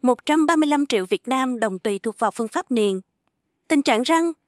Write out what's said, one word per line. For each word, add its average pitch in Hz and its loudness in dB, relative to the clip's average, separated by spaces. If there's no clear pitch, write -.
một 247 0
trăm 302 2
ba 330 2
mươi 311 2
lăm 294 0
triệu 190 0
Việt 202 -4
Nam 254 -2
đồng 196 -2
tùy 202 -4
thuộc 220 -8
vào 214 0
phương 226 -6
pháp - -6
niềng, 208 0
tình 285 2
trạng 233 2
răng 330 2